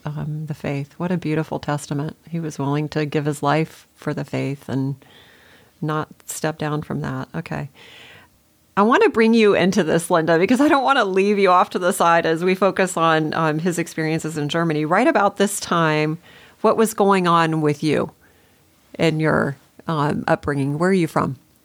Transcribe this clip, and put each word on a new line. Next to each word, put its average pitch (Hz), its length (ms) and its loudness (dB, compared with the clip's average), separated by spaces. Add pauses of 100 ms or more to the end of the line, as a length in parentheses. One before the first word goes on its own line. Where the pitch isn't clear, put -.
um, 151 420 -8
the 147 80 -8
faith. 139 420 -8
What 180 160 -6
a 180 40 0
beautiful 156 420 -4
testament. 147 580 -6 (140)
He 165 100 -6
was 156 180 -10
willing 147 320 -2
to 156 160 -2
give 143 200 -4
his 151 160 -4
life 151 520 -2
for - 200 -8
the 143 100 -8
faith 135 440 -8
and 135 280 -4 (840)
not 156 280 -6 (180)
step 156 320 -6
down 151 240 -4
from 151 200 -8
that. 135 320 -8
Okay. 156 340 -8 (1080)
I 196 60 4
want 269 220 4
to 370 60 4
bring 226 240 4
you 214 200 6
into 180 300 2
this, 160 260 0
Linda, 165 280 4
because 220 220 2
I 294 80 4
don't 277 140 2
want 269 160 2
to 226 60 2
leave 196 340 2
you 185 120 4
off 170 200 4
to 226 80 -6
the 180 140 2
side 170 340 4
as 160 160 0
we 185 120 2
focus 190 420 0
on, 160 380 2
um, 156 260 0
his 170 180 -2
experiences 160 580 -4
in 147 120 -4
Germany. 160 360 -2
Right 185 220 2
about 208 300 2
this - 240 0
time, 156 580 0 (440)
what 214 140 2
was 220 180 0
going 196 340 2
on 165 320 2
with 147 220 0
you 143 280 0 (880)
in 156 220 0
your, 151 360 0 (300)
um, 151 400 -2
upbringing? 143 520 -2
Where 175 120 0
are - 20 2
you 180 140 2
from? 143 300 -4 (280)